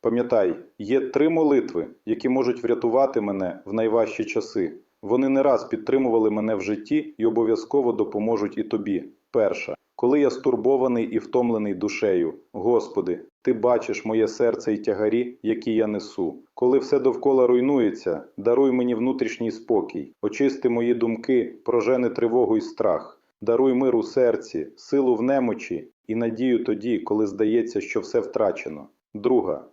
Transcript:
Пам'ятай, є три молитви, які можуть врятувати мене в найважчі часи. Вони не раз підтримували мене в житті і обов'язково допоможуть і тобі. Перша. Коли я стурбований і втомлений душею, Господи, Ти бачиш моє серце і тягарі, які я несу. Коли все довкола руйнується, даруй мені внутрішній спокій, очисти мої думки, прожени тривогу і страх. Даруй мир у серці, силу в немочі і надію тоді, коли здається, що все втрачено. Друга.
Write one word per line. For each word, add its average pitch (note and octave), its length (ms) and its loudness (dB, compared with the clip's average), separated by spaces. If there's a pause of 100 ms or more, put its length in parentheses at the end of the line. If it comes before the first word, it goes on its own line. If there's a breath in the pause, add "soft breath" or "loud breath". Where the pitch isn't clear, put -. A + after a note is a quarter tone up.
Пам'ятай, A#2 500 0 (240)
є A2+ 220 0
три C#3 280 0
молитви, C#3+ 580 0 (180)
які A2 240 -2
можуть B2 340 0
врятувати A#2 580 0
мене F#2+ 440 -4
в G2 80 -8
найважчі A2 520 0
часи. - 480 -4 (280)
Вони B2+ 280 0
не C3+ 140 2
раз C3 200 2
підтримували A2+ 680 0
мене G#2+ 240 -2
в F#2+ 60 -4
житті G#2+ 560 -4
і A2 80 -2
обов'язково A2+ 680 0
допоможуть G#2 640 -2
і A2 60 -4
тобі. G2+ 400 -4 (280)
Перша. G#2 440 0 (200)
Коли C3+ 240 2
я C#3 100 4
стурбований B2+ 760 0
і A2+ 140 -2
втомлений A2 540 0
душею, F#2 600 0 (200)
Господи, G#2 680 0 (220)
Ти B2+ 120 0
бачиш A2+ 520 0
моє A2 220 2
серце A2+ 460 0
і G#2 40 -2
тягарі, G#2+ 680 0
які A2 300 -2
я A2 140 2
несу. F#2+ 560 -6 (100)
Коли B2+ 260 2
все C3+ 200 0
довкола B2+ 480 2
руйнується, A#2+ 760 2 (140)
даруй A#2+ 340 4
мені B2 240 0
внутрішній A#2+ 560 -2
спокій, F#2 680 -4
очисти B2+ 480 0
мої A#2+ 240 2
думки, A#2 640 0 (100)
прожени A#2+ 440 2
тривогу A2+ 480 2
і G2+ 40 0
страх. - 600 -4 (200)
Даруй B2 320 2
мир B2 220 2
у A2 80 2
серці, A2 720 0
силу C3 400 2
в A2 60 -2
немочі A#2+ 680 -2 (160)
і A2 80 -4
надію A#2 480 2
тоді, G#2+ 360 0
коли G#2+ 280 0
здається, G#2+ 540 0
що G#2 180 -4
все A2+ 200 -2
втрачено. E2+ 680 -4 (260)
Друга. G#2 600 0